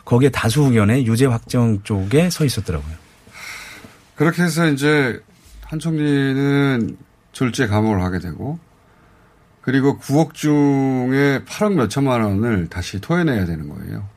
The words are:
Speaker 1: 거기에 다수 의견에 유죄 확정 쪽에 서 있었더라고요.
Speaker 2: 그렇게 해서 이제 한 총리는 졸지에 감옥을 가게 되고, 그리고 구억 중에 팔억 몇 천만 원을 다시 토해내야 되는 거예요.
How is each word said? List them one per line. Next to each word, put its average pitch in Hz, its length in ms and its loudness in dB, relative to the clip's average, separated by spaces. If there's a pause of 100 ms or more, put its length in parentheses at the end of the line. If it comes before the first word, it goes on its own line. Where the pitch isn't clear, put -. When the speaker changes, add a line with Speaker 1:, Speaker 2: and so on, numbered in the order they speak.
Speaker 1:
거기에 127 240 4
다수 117 320 0
의견에 120 440 4
유죄 113 200 2
확정 117 580 0
쪽에 110 460 0
서 160 160 -2
있었더라고요. 80 480 -4 (1200)
Speaker 2:
그렇게 165 280 0
해서 165 260 2
이제 143 500 0 (460)
한 156 140 -8
총리는 139 1160 0 (380)
졸지에 123 340 -2
감옥을 107 320 2
가게 90 200 -2
되고, 95 380 -8 (1040)
그리고 135 360 2
구억 147 360 0
중에 135 1120 2
팔억 208 280 -2
몇 - 160 2
천만 131 320 0
원을 104 480 0
다시 95 320 -8
토해내야 151 440 0
되는 78 240 -6
거예요. 95 460 -12